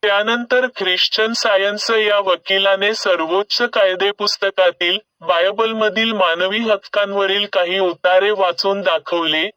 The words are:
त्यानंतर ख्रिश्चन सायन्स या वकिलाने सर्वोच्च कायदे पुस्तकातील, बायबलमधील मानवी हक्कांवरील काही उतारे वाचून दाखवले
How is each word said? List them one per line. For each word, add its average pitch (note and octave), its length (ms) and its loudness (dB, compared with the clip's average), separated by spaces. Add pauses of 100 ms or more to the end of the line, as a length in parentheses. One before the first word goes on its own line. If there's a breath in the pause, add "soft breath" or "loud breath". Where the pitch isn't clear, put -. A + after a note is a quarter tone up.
त्यानंतर A#3 640 0 (100)
ख्रिश्चन G3 560 0
सायन्स G#3 580 0
या G#3+ 280 2
वकिलाने G3 760 0
सर्वोच्च F3+ 680 -2 (100)
कायदे G3 380 2
पुस्तकातील, F#3 880 0 (220)
बायबलमधील G#3+ 920 0
मानवी F#3 460 0
हक्कांवरील G3+ 920 -2
काही F3+ 260 0
उतारे F#3 520 2
वाचून G3 500 -2
दाखवले E3 760 -2